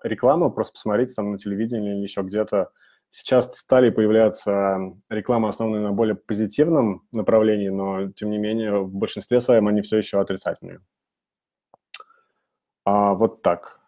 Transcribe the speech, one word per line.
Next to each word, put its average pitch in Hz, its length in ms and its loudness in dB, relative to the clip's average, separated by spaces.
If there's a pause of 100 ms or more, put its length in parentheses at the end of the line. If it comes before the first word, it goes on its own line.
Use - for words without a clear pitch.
реклама. 131 460 2
Просто - 240 -4
посмотрите 117 420 -2
там 104 160 -4
на 98 60 -6
телевидении 104 600 -4
или 101 60 -4
еще 98 200 -8
где-то. 101 480 -2 (400)
Сейчас - 460 0
стали 127 340 4
появляться, 107 600 2
м, 95 580 -2
рекламы, 110 400 -2
основанные 110 340 -4
на 104 100 -2
более 110 220 0
позитивном 110 880 0 (100)
направлении, 107 560 2
но, 98 420 -4
тем 107 180 -8
не 107 80 -4
менее, 107 440 -2
в 95 120 -8
большинстве 101 480 -2
своем 113 260 4
они 107 140 2
все 107 160 -2
еще 101 220 0
отрицательные. 90 600 -6 (2000)
А, 101 280 4
вот 104 280 0
так. - 460 -2